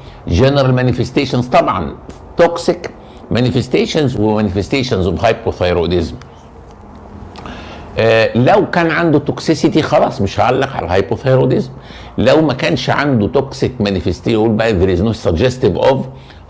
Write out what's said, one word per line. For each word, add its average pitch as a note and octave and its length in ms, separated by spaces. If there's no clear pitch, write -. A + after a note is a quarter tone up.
جنرال C3 460
مانيفستيشنز B2+ 720
طبعا، G2 480
توكسيك E3+ 540
مانيفستيشنز C3 920
ومانيفستيشنز G#2+ 840
اوف F2 180
هايبوثايروديزم. F2 920
آه، A2 400
لو E3+ 320
كان E3 200
عنده D#3+ 280
توكسيسيتي D3+ 640
خلاص - 380
مش F#2+ 200
هعلق C3 360
على E2 100
الهايبوثايروديزم. C3 840
لو C3 240
ما D3 100
كانش B2+ 380
عنده B2+ 380
توكسيك C3+ 520
مانيفستيشن، F#2+ 540
يقول A2 160
بقى A2+ 220
there F#2 260
is F2 40
no A2 140
suggestive G2+ 560
of C3+ 120